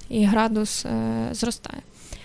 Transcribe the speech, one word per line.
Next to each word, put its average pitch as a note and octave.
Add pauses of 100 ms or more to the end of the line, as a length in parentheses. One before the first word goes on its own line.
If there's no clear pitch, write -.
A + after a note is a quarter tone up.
і G#3+
градус, G#3+
е, A3+
зростає. - (420)